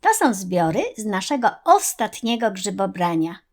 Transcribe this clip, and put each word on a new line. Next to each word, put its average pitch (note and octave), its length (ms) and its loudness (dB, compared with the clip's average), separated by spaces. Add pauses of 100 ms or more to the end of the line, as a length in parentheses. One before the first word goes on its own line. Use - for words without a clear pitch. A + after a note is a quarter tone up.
to G4 140 2
są C#4+ 200 2
zbiory F3+ 480 0 (140)
z A3 80 -10
naszego G#3+ 460 0 (140)
ostatniego A#3 840 2
grzybobrania. F#3+ 880 -2 (140)